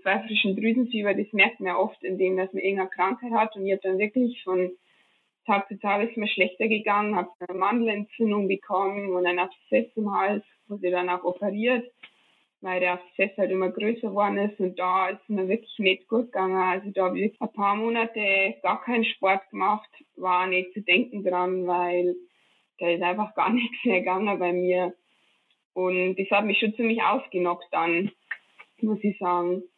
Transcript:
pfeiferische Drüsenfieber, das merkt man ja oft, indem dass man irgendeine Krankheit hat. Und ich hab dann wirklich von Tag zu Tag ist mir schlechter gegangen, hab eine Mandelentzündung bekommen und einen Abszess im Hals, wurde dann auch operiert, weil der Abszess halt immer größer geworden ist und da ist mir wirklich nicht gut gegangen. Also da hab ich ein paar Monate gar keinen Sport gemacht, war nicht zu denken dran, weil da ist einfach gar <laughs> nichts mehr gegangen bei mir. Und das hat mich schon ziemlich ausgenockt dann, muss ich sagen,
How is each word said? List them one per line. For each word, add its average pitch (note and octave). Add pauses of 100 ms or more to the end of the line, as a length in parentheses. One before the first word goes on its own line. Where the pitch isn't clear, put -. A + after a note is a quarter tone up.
pfeiferische G#3
Drüsenfieber, A3
das G#3
merkt G#3+
man F#3+
ja F3+
oft, -
indem F#3
dass F#3
man F#3+
irgendeine F#3+
Krankheit A#3
hat. A3
Und G3
ich G3
hab F#3+
dann F#3+
wirklich A#3
von F#3 (760)
Tag G3+
zu G3
Tag G3+
ist A#3
mir G#3+
schlechter -
gegangen, G#3
hab F3+ (100)
eine F3+
Mandelentzündung G#3
bekommen G3
und F3+
einen F3
Abszess G#3+ (100)
im G#3
Hals, G3+ (240)
wurde G3
dann F3+
auch F3+
operiert, G#3 (680)
weil F#3
der F3+
Abszess G3
halt F#3+
immer F#3
größer G#3+
geworden G3+
ist G#3
und F#3
da F#3
ist G3+
mir F#3
wirklich A3
nicht F#3+
gut A#3
gegangen. F#3
Also F#3
da F#3+
hab F3+
ich G#3
ein A3+
paar G3+
Monate A3
gar G#3+
keinen A#3+
Sport G3
gemacht, G3+ (260)
war F3+
nicht F#3
zu G#3+
denken G#3
dran, F3+
weil F3+ (640)
da F3
ist E3+
einfach G3+
gar F3
<laughs> -
nichts A#3
mehr G3+
gegangen F#3
bei F3
mir. F3+ (800)
Und F#3
das G3
hat G#3
mich G3
schon G#3+
ziemlich A3+
ausgenockt F3+
dann, E3+ (680)
muss G#3+
ich G3+
sagen, F3+ (140)